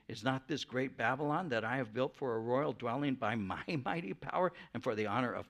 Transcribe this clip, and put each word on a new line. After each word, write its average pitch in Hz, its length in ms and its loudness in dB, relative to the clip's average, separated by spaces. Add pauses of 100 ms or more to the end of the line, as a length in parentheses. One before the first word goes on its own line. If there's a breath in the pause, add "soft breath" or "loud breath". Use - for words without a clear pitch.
"Is 113 160 -8
not 131 240 0
this 143 180 -2
great 127 320 -2
Babylon 147 520 2
that 113 140 2
I 120 140 0
have 117 160 -2
built 131 220 0
for 123 200 0
a 113 40 0
royal 127 340 2
dwelling 131 400 0
by 113 220 0
my 98 320 -2
<laughs> 165 180 0
mighty 185 300 -2
power - 380 0 (200 loud breath)
and 120 80 -4
for 120 140 0
the 107 100 2
honor 113 280 2
of 92 160 -4